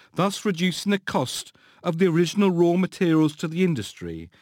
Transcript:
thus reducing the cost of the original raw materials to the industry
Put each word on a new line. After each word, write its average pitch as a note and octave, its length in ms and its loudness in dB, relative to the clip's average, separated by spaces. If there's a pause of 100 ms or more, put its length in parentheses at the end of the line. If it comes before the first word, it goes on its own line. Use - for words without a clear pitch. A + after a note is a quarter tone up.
(160)
thus G3 300 -2
reducing F#3 460 -2
the G3+ 60 2
cost - 560 -6 (300)
of E3+ 140 -2
the F#3 100 4
original F3 440 2
raw F3 260 2
materials D#3+ 580 2
to E3 140 -8
the F3 160 0
industry F2 640 -6 (120)